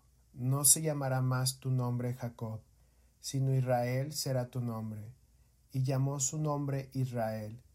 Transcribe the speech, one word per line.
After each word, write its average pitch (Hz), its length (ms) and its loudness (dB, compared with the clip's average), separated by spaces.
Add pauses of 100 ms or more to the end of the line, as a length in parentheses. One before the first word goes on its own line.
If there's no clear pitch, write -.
(340)
no 131 300 0
se 160 180 6
llamará 139 400 0
más 127 380 0
tu 131 100 -2
nombre 123 440 0
Jacob, 117 460 -8 (600)
sino 135 340 2
Israel 127 580 2
será 127 380 -2
tu 127 100 -4
nombre". 110 540 -6 (560)
Y 135 140 0
llamó 135 340 0
su 156 200 -2
nombre 143 560 -2
Israel. 113 680 -2 (140)